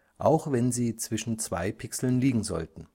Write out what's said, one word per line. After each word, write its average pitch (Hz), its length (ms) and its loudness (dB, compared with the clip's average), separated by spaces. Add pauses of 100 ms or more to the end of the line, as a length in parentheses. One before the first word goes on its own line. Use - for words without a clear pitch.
(180)
auch 156 340 2
wenn 123 180 4
sie 117 260 0
zwischen 110 420 -4
zwei 92 340 -2
Pixeln 127 480 0
liegen 120 240 2
sollten. 82 500 -6